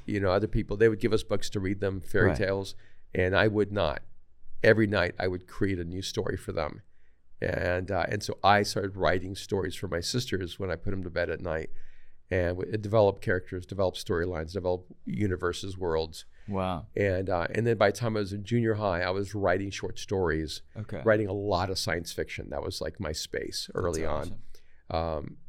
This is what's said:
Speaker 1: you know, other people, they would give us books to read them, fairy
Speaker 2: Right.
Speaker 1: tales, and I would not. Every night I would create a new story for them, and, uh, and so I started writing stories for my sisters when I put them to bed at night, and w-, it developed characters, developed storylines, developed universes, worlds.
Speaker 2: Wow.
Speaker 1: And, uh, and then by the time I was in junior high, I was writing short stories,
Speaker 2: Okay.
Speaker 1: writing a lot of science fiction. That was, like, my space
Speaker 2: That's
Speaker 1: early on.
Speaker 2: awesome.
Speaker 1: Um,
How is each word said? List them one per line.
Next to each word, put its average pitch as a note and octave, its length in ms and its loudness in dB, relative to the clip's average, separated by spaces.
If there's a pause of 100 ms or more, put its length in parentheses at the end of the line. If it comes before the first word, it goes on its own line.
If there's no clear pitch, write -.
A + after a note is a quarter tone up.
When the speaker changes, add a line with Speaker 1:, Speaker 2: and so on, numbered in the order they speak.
Speaker 1:
you G#2 140 -2
know, F#2+ 120 2
other G2+ 160 4
people, G#2 300 0
they A2+ 100 8
would G#2 120 4
give G#2+ 140 2
us A2 100 4
books - 280 0
to G#2+ 80 -2
read F#2+ 220 -2
them, F#2+ 180 -2
fairy F#2 300 6
Speaker 2:
Right. E2 80 0
Speaker 1:
tales, G2 380 -2 (380)
and F#2 220 2
I G2 120 8
would G2+ 240 2
not. E2+ 300 0 (600)
Every A2 240 8
night F#2 320 2
I F#2+ 80 0
would F2+ 200 -4
create G2 320 0
a F2 60 -4
new F2+ 160 -6
story - 360 -2
for - 140 -8
them, D#2+ 300 -4 (600)
and, F2+ 500 0
uh, F2 180 2
and G#2 140 -2
so - 200 -6
I G2+ 200 8
started G2 320 -4
writing F#2 400 2
stories F2+ 400 -2
for G2+ 120 -8
my E2+ 120 -2
sisters F#2+ 600 -4
when F#2+ 120 -2
I E2 40 -2
put - 160 -2
them F#2 120 0
to F2+ 60 -6
bed E2+ 200 0
at E2 120 -4
night, D#2+ 280 -2 (600)
and F2+ 280 2
w-, F#2 160 -4
it G#2+ 80 0
developed G#2 400 4
characters, F2+ 440 -2
developed F#2 400 -2
storylines, E2+ 480 -2
developed F2+ 380 -2 (140)
universes, F#2 720 -2
worlds. D#2+ 480 -2 (240)
Speaker 2:
Wow. F#2 460 -2
Speaker 1:
And, F#2+ 340 2
uh, F2 220 2
and A2+ 140 0
then A#2 120 2
by G2+ 140 6
the - 60 -2
time A2 200 0
I - 40 2
was G2 120 -4
in G#2 100 -6
junior A2+ 320 2
high, G2 260 0
I F2+ 100 0
was G2 220 -2
writing G2 380 2
short F#2+ 280 -6
stories, D#2+ 600 0 (160)
Speaker 2:
Okay. G2+ 280 -8
Speaker 1:
writing G#2+ 220 6
a F#2 60 -2
lot G2 360 0
of F#2 100 -2
science E2+ 320 -2
fiction. - 380 -6
That D2 140 -4
was, - 180 -6
like, - 180 -6
my D#2 140 -4
space - 600 -6
Speaker 2:
That's - 120 -2
Speaker 1:
early D#2+ 200 0
on. D2 140 0
Speaker 2:
awesome. - 220 -6 (480)
Speaker 1:
Um, E2 480 -4 (100)